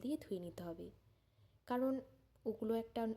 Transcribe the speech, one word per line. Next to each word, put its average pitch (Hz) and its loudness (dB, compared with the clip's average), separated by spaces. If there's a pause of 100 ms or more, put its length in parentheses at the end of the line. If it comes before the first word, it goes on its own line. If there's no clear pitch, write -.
দিয়ে 277 0
ধুয়ে 185 -4
নিতে 175 -10
হবে, 175 -6 (840)
কারণ 254 4 (580)
ওগুলো 220 2 (100)
একটা 226 -2 (140)